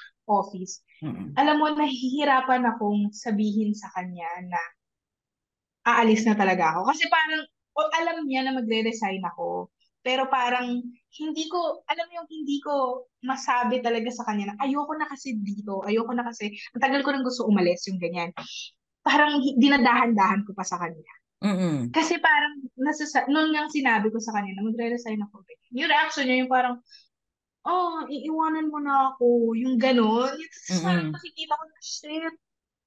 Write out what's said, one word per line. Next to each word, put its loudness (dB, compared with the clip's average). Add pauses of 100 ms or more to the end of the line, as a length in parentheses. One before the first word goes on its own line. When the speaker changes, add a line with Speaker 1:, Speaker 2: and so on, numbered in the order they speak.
(260)
Speaker 1:
office. -2 (200)
Speaker 2:
Mm-mm. -8
Speaker 1:
Alam 6
mo, 4
nahihirapan 2
akong 0
sabihin 0
sa -10
kanya -8 (160)
na -4 (1200)
aalis 6
na 6
talaga 2
ako. 2
Kasi 0
parang, 2 (340)
o, 2 (120)
alam 0
niya -2
na -2
magre-resign -2
ako. -6 (340)
Pero 0
parang, 0 (340)
hindi -6
ko, -4
alam -4
mo -20
yung -12
hindi -6
ko -2 (160)
masabi 0
talaga 0
sa -10
kanya -2
na, -12
"Ayoko -2
na -2
kasi -8
dito, -6
ayoko 0
na -2
kasi, -8 (220)
ang -4
tagal 2
ko 0
nang -2
gusto -2
umalis," 4
yung -4
ganyan. -4 (640)
Parang 4
hi-, 0
dinadahan-dahan 4
ko -12
pa -8
sa -4
kanya. -10 (260)
Speaker 2:
Mm-mm. 0
Speaker 1:
Kasi 2
parang, 2 (160)
nasasa-, -2
nung 4
nang -2
sinabi 2
ko -6
sa -6
kanya -4
na -2
magre-resign -4
ako, -16 (280)
yung -2
reaction 2
niya 2
yung -2
parang, 2 (880)
"Oh, -2
iiwanan -2
mo -6
na 2
ako," 4
yung 0
ganon. 4
Yung, -16
tapos -4
parang 2
Speaker 2:
Mm-mm. -6
Speaker 1:
nakikita -12
ko -10
na, -20
"Shit, -8 (520)